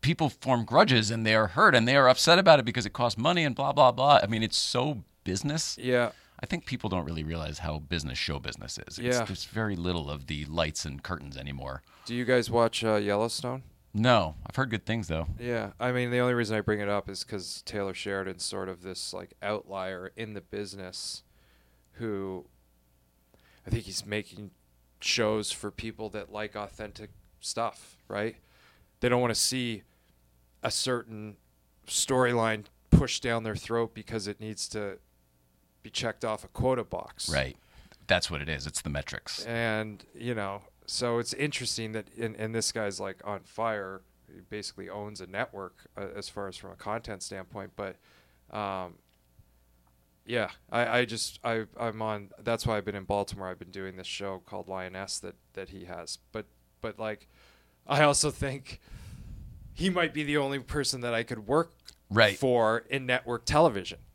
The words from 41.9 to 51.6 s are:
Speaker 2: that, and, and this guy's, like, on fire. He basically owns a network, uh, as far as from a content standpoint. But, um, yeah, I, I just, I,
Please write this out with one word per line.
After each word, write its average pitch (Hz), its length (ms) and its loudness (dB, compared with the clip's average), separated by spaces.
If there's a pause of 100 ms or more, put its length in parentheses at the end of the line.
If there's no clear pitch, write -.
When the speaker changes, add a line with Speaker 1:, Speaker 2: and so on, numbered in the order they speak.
Speaker 2:
that, 110 140 -6 (100)
and, 113 180 -4
and 110 200 -4
this 110 160 0
guy's, 101 280 -4
like, 98 240 -8
on 101 180 -6
fire. 101 600 -6 (300)
He 92 180 -20
basically 98 400 -10
owns 104 320 -10
a 90 60 -12
network, 98 600 -8 (100)
uh, 101 180 -8
as 101 140 -10
far 101 180 -8
as 95 100 -12
from 92 140 -14
a 90 40 -16
content 107 480 -8
standpoint. 98 520 -12
But, 98 220 -8 (580)
um, 95 400 -6 (1300)
yeah, 110 240 0 (220)
I, 117 280 2
I 123 60 2
just, 110 380 -8
I, 113 220 -2 (140)